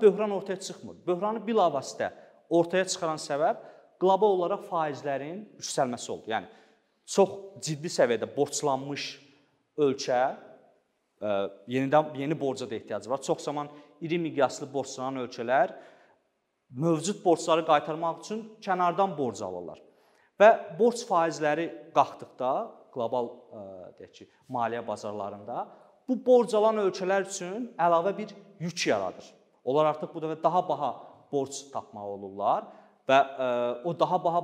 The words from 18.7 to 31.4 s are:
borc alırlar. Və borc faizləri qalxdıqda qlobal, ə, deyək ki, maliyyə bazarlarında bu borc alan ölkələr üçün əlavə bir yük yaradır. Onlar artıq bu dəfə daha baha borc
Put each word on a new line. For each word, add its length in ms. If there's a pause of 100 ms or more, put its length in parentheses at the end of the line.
borc 260
alırlar. 380 (580)
Və 80 (300)
borc 260
faizləri 640 (260)
qalxdıqda 600 (420)
qlobal, 340
ə, 360 (340)
deyək 180
ki, 100 (220)
maliyyə 380
bazarlarında 800 (420)
bu 160
borc 320
alan 300
ölkələr 420
üçün 480
əlavə 400
bir 160 (320)
yük 220
yaradır. 420 (360)
Onlar 260
artıq 240
bu 100
dəfə 180
daha 260
baha 220 (380)
borc 300 (160)